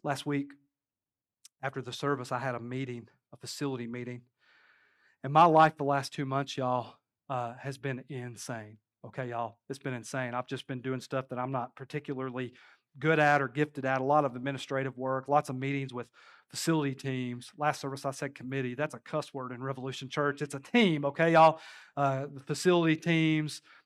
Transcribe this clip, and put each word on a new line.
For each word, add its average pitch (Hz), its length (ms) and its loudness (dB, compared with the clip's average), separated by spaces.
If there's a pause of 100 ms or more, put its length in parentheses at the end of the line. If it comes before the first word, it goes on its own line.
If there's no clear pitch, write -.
Last 143 240 -4
week, 143 260 -2 (1120)
after 135 180 -6
the 120 120 -10
service, 131 400 -4
I 123 80 -4
had 127 160 -4
a 113 40 -10
meeting, 120 480 -8 (240)
a 117 40 -20
facility 131 500 -6
meeting. 123 400 -12 (960)
And 139 100 -4
my 156 120 10
life 156 320 8
the 143 80 -4
last 139 280 0
two 143 120 -4
months, 135 320 -2
y'all, 127 420 -2 (300)
uh, 120 260 -4
has 135 240 -10
been 127 300 -6
insane. 117 720 -10 (240)
Okay, 127 280 -8
y'all? 117 280 -6 (100)
It's 135 100 -10
been 131 160 -6
insane. 120 400 -6
I've 127 120 -4
just 131 200 -10
been 127 160 -8
doing 131 180 -4
stuff 131 280 -6
that 123 100 -8
I'm 131 140 -4
not 123 220 -6
particularly 131 800 -8 (460)
good 156 200 4
at 147 220 6
or 135 80 0
gifted 139 380 -2
at, 131 140 2
a 131 40 -2
lot 143 220 6
of 123 100 -6
administrative 131 640 -4
work, 131 280 -4
lots 143 220 4
of 135 80 -4
meetings 135 380 -4
with 120 160 -10 (380)
facility 143 460 0
teams. 127 640 -6
Last 147 240 0
service, 139 240 -6
I 135 60 -4
said 139 240 -8
committee. 127 400 -4
That's 151 200 -4
a 117 40 -12
cuss - 340 -8
word 127 200 -8
in 120 100 -12
Revolution 131 480 -8
Church. 143 320 -2
It's 143 120 -6
a 135 60 -10
team, 165 460 2
okay, 165 260 2
y'all? 160 300 8 (340)
Uh, 139 300 0
the 143 140 -14
facility 165 560 4
teams, 160 640 0 (240)